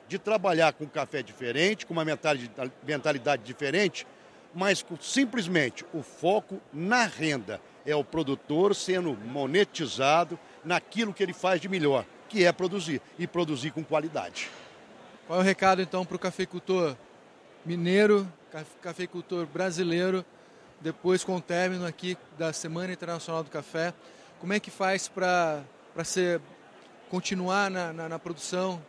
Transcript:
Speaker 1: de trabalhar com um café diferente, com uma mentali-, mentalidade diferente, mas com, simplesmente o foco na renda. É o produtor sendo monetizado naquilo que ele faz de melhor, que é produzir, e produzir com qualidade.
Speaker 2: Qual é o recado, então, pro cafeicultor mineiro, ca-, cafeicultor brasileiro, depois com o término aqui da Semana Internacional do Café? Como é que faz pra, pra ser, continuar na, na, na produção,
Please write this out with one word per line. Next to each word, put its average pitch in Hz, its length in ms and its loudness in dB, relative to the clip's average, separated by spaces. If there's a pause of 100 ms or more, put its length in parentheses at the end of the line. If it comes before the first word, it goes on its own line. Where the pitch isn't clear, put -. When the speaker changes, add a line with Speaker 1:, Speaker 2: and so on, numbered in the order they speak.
Speaker 1:
de 185 100 -4
trabalhar 180 540 4
com - 120 -8
um 147 40 -8
café 139 340 -4
diferente, 135 640 0
com - 60 -8
uma 165 120 0
mentali-, 147 460 0 (360)
mentalidade 143 580 0
diferente, 147 640 0 (460)
mas 185 300 2
com, 175 180 -12
simplesmente 185 840 2 (100)
o 156 80 -6
foco 190 580 -2 (120)
na 208 340 2
renda. 135 540 -4 (260)
É 147 80 0
o 143 100 2
produtor 156 680 0
sendo 180 400 -2
monetizado 139 1200 0 (260)
naquilo 185 500 -2
que - 80 -2
ele 180 100 -2
faz 180 280 2
de - 80 -8
melhor, 147 360 2 (240)
que 202 160 4
é 170 80 8
produzir, 170 480 -2 (180)
e 175 80 -2
produzir 156 440 -2
com 160 140 -6
qualidade. 147 680 -4 (760)
Speaker 2:
Qual 165 120 -2
é 185 40 4
o - 20 4
recado, 190 360 6
então, 185 240 -2
pro 180 140 -6
cafeicultor 180 760 -2 (680)
mineiro, 190 680 4 (200)
ca-, 156 140 -10 (180)
cafeicultor 175 640 -6
brasileiro, 175 800 0 (560)
depois 170 420 2
com 190 140 -2
o 175 60 -2
término 180 420 0
aqui 175 320 -6 (220)
da 160 160 -2
Semana 170 360 -6
Internacional 165 540 -6
do 151 60 -20
Café? 165 420 -4 (480)
Como 180 140 -2
é 208 40 4
que - 120 -12
faz 190 380 0
pra, 175 540 2 (300)
pra 165 100 -6
ser, 175 380 0 (680)
continuar 185 600 0
na, 180 220 -4
na, 165 160 -8
na 165 100 -6
produção, 175 720 -4